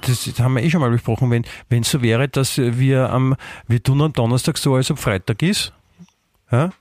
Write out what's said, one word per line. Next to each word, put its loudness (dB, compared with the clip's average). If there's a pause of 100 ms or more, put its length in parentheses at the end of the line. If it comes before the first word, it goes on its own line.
das 0 (140)
haben 2
wir 0
eh 2
schon 2
mal 2
besprochen, 0
wenn, 0 (240)
wenn's 0
so 0
wäre, 2
dass -2
wir 2
am, 2 (300)
wir 0
tun 2
am 0
Donnerstag 0
so, 0
als 0
ob -2
Freitag -2
ist, -2 (800)
ja? 2 (100)